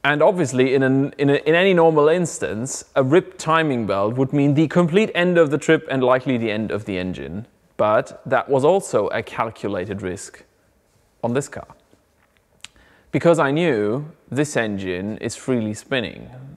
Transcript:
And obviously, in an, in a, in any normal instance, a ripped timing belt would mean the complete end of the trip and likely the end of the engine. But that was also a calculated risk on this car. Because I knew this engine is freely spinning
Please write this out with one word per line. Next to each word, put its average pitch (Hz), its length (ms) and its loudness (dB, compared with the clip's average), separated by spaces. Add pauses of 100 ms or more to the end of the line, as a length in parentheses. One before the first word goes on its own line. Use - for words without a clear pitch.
And 147 160 2
obviously, 135 540 2
in 135 80 2
an, 135 340 2
in 139 140 2
a, 143 40 4
in 151 200 2
any 185 200 4
normal 160 340 6
instance, 127 760 -4 (120)
a 135 80 2
ripped 180 340 2
timing 156 480 0
belt 101 300 -2
would 131 160 -2
mean 143 220 2
the 156 120 4
complete 175 480 2
end 175 240 2
of 151 120 4
the 147 80 0
trip - 300 2
and 131 140 0
likely 127 340 2
the 113 140 -2
end 107 220 -4
of 104 140 -6
the 98 120 -4
engine. 90 480 -8 (300)
But - 500 0
that 123 220 -2
was 135 160 2
also 160 440 2
a 113 140 -4
calculated 101 800 -6
risk - 420 -10 (760)
on 120 120 -4
this 139 140 -2
car. - 200 -16 (1400)
Because 160 260 4
I 139 140 2
knew 143 580 0 (180)
this 147 280 -2
engine 98 600 -4
is - 180 -8
freely 110 380 -4
spinning 110 540 -8 (280)